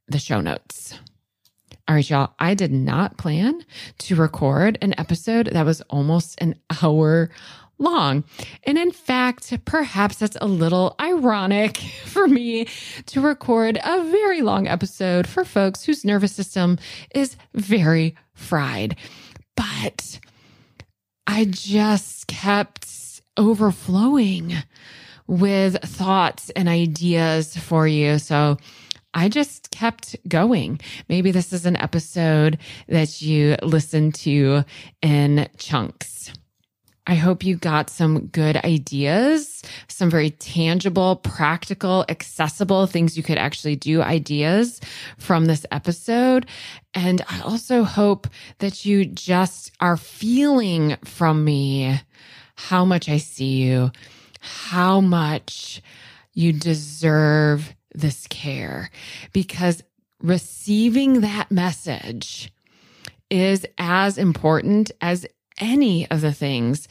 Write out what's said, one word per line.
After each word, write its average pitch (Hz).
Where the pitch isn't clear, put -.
the 147
show 110
notes. -
All 151
right, 143
y'all, 139
I 175
did 180
not 135
plan 202
to -
record 160
an 196
episode 226
that 160
was 160
almost 151
an 165
hour 160
long. 170
And 294
in 349
fact, 247
perhaps 220
that's 214
a 214
little 180
ironic 214
<laughs> -
for 381
me 233
to -
record 233
a 349
very 359
long 196
episode 180
for 370
folks 196
whose 302
nervous 202
system 175
is 277
very 165
fried. 127
But -
I 208
just 202
kept -
overflowing 202
with 190
thoughts 190
and 175
ideas 165
for 160
you. 147
So 147
I 170
just 285
kept -
going. 165
Maybe 185
this 180
is 175
an 175
episode 156
that 156
you 151
listen 156
to 143
in 147
chunks. -
I 175
hope 175
you 185
got 156
some 156
good 151
ideas, 170
some 180
very 156
tangible, 180
practical, 180
accessible 185
things 170
you 160
could 160
actually 147
do 156
ideas 160
from 165
this 160
episode. 247
And 185
I 180
also 233
hope 202
that 196
you 202
just -
are 175
feeling 214
from 156
me 139
how 180
much 180
I 151
see 135
you, 127
how 185
much 170
you 165
deserve 151
this 151
care, 131
because 175
receiving 226
that 208
message -
is 190
as 190
important 180
as 175
any 220
of 156
the 151
things 139